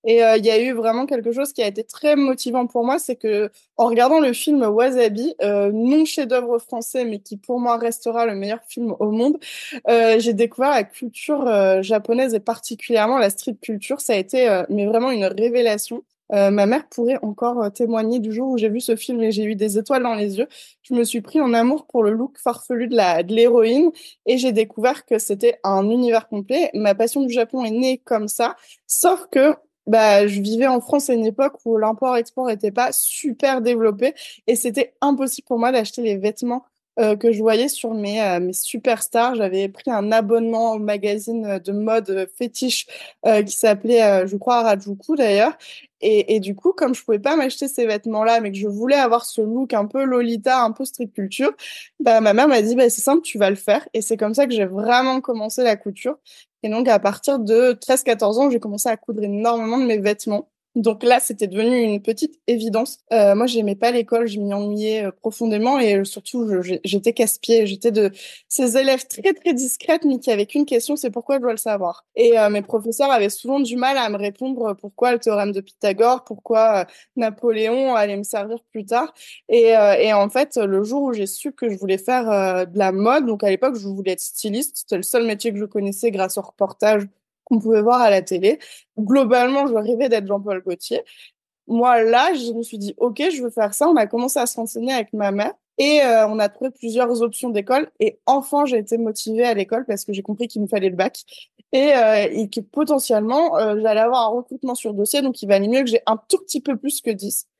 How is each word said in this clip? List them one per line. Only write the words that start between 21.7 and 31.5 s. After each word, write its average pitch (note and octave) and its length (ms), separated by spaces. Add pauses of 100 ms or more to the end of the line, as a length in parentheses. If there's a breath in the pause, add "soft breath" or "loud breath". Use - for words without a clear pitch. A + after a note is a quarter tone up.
pour A#3 160
le G#3 80
look A#3 260
farfelu B3 500
de A#3+ 80
la, F3+ 260
de F#3 140
l'héroïne A#3+ 560 (340 loud breath)
et B3+ 120
j'ai B3 160
découvert A3+ 520
que A3+ 140
c'était A3 460
un G3 240
univers A#3 400
complet. B3 440
Ma G3+ 220
passion A#3 260
du B3 120
Japon A#3+ 320
est A3 60
née B3+ 260
comme G#3+ 320
ça, - 260 (320 soft breath)
sauf - 420
que, D4 260 (320)
bah, G#3+ 380
je G3+ 140
vivais A3+ 280
en B3+ 120
France C#4+ 300
à B3+ 40
une A3+ 120
époque C4+ 300 (100)